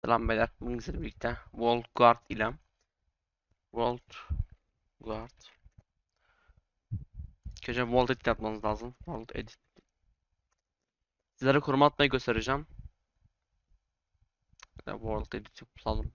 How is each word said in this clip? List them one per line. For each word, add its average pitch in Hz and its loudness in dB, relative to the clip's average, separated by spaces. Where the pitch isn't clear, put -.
Selam 117 2
beyler. 113 2
Bugün 120 -6
sizlerle 123 -8
birlikte 120 -6
Wall 117 0
Guard 120 8
ile 110 -2
Wall 120 -2
Guard. 110 -10
İlk - -10
önce 120 -2
Wall 123 4
Edit 127 0
yapmanız 107 -2
lazım. 110 -4
Wall 117 -10
Edit. - -10
Sizlere 135 4
koruma 143 4
atmayı 143 4
göstereceğim. 123 0
Bir - -18
de - -10
World 107 -6
Edit 107 -12
yapalım. 110 -4